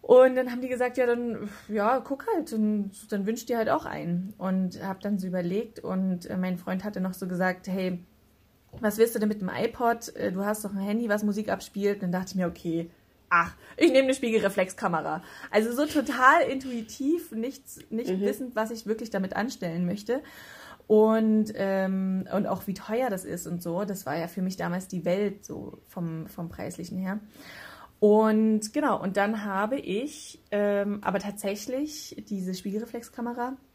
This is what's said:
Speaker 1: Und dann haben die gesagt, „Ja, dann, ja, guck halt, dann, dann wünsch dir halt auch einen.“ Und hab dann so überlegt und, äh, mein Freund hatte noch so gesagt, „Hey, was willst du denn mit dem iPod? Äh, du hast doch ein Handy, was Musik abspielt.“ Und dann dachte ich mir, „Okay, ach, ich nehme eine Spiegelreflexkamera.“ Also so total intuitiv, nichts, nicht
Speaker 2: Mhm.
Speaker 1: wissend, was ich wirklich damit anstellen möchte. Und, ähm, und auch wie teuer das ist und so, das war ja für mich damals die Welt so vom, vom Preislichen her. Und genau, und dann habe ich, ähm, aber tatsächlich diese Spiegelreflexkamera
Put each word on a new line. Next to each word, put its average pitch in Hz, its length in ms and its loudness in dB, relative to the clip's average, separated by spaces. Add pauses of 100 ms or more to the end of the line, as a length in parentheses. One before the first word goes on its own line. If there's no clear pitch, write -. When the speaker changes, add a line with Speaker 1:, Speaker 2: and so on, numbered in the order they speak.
Speaker 1:
Und 254 340 10
dann 247 160 -2
haben 247 100 -6
die 254 80 -6
gesagt, 247 280 0
„Ja, 254 80 4
dann, 240 440 -2 (180)
ja, 214 320 2
guck 269 340 -6
halt, 311 200 -2
dann, 214 380 0 (180)
dann 196 160 -2
wünsch 233 200 -4
dir 240 120 -2
halt 220 120 0
auch 311 160 2
einen.“ 180 520 -4
Und 185 440 -2
hab 190 200 -6
dann 202 180 -2
so 185 80 -4
überlegt 180 520 -2
und, 185 500 -2
äh, 190 80 -4
mein 185 200 -2
Freund 185 280 -4
hatte 208 160 -6
noch 185 120 -2
so 185 140 -8
gesagt, 185 400 -2
„Hey, 185 320 -2 (800)
was 208 180 0
willst 233 180 6
du 226 40 0
denn 214 100 2
mit 208 120 -2
dem 180 80 -4
iPod? 233 680 -2
Äh, 202 160 -2
du 190 140 -2
hast 214 200 -2
doch 196 60 -6
ein 196 80 -4
Handy, 208 300 -2
was 208 140 0
Musik 208 260 -2
abspielt.“ 202 480 -2
Und 202 60 -6
dann 180 100 0
dachte 185 180 -2
ich - 40 -8
mir, 180 120 2
„Okay, 170 420 -4 (400)
ach, 170 260 4 (200)
ich 311 160 6
nehme 269 140 8
eine 262 80 2
Spiegelreflexkamera.“ 190 1080 0 (280)
Also 220 220 4
so 285 120 2
total 285 640 6
intuitiv, 262 840 -4
nichts, 233 460 -8 (100)
nicht 220 220 -4
Speaker 2:
Mhm. 190 140 0
Speaker 1:
wissend, 233 300 -4
was 220 160 -2
ich 226 140 -10
wirklich 226 240 -4
damit 190 260 -4
anstellen 180 500 -4
möchte. 208 360 -2 (680)
Und, 214 680 6
ähm, 190 800 0
und 202 140 0
auch 190 200 -4
wie 196 60 -4
teuer 233 360 -2
das 185 160 -4
ist 175 220 -8
und 175 140 -4
so, 175 240 -2
das 196 200 -6
war 147 120 -4
ja 170 120 -4
für 185 120 -6
mich 185 160 -2
damals 175 300 -4
die 175 180 -6
Welt 202 400 0
so - 420 -12
vom, 160 400 -6
vom 170 220 -10
Preislichen 175 480 -10
her. 190 220 -4 (800)
Und 214 760 6
genau, 294 280 2
und 190 160 0
dann 208 260 0
habe 214 360 0
ich, - 600 -6 (120)
ähm, 202 520 0
aber 190 160 0
tatsächlich 208 1080 -6
diese 185 240 -4
Spiegelreflexkamera 240 1040 -6 (180)